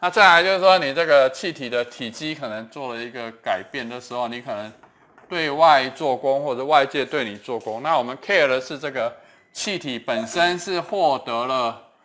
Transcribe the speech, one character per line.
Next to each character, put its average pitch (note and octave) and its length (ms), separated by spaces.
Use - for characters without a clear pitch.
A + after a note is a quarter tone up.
那 F3+ 80
再 G3 180
来 E3+ 160
就 F#3+ 100
是 F#3+ 60
说 F#3 200
你 C#3 140
这 E3 120
个 C#3 240
气 E3 240
体 C3 160
的 A#2+ 160
体 A#2+ 260
积 D#3 240
可 C3+ 140
能 A2 180
做 C3 260
了 A#2 80
一 A#2+ 80
个 A#2 220
改 F#2+ 220
变 B2 240
的 B2 140
时 B2 120
候， B2 140
你 A#2+ 140
可 B2 120
能 G#2 160
对 E3 200
外 C#3+ 420
做 C3+ 260
功 C3+ 260
或 C#3+ 100
者 B2 120
外 C#3+ 200
界 C#3 200
对 C#3 180
你 G#2 140
做 A#2+ 200
功。 A2 240
那 D#3 160
我 B2+ 60
们 B2+ 140
care F3 300
的 C3 120
是 C#3 180
这 C#3 140
个 A#2+ 240
气 G3 260
体 B2+ 180
本 A2+ 300
身 F3 320
是 F3+ 220
获 D#3+ 380
得 A#2+ 260
了 B2 360